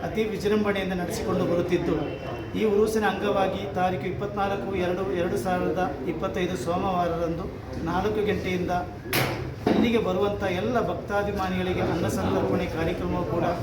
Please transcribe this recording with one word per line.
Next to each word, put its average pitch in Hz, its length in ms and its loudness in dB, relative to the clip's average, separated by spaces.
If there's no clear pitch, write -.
ಅತಿ 208 140 -2
ವಿಜೃಂಭಣೆಯಿಂದ 196 680 0
ನಡೆಸಿಕೊಂಡು 180 500 0
ಬರುತ್ತಿದ್ದು, 175 440 2
ಈ 208 120 2
ಉರೂಸಿನ 214 400 4
ಅಂಗವಾಗಿ 196 500 0
ತಾರೀಕು 185 360 0
ಇಪ್ಪತ್ನಾಲ್ಕು 196 600 -2
ಎರಡು 180 180 0
ಎರಡು 180 240 0
ಸಾವಿರದ 180 400 2
ಇಪ್ಪತ್ತೈದು 175 520 -2
ಸೋಮವಾರದಂದು 170 840 0
ನಾಲ್ಕು 202 400 0
ಗಂಟೆಯಿಂದ 180 420 0
ಇಲ್ಲಿಗೆ 226 340 4
ಬರುವಂಥ 202 360 0
ಎಲ್ಲ 240 160 0
ಭಕ್ತಾಭಿಮಾನಿಗಳಿಗೆ 185 920 0
ಅನ್ನ 175 140 2
ಸಂತರ್ಪಣೆ 190 480 2
ಕಾರ್ಯಕ್ರಮವೂ 175 480 0
ಕೂಡ 170 100 2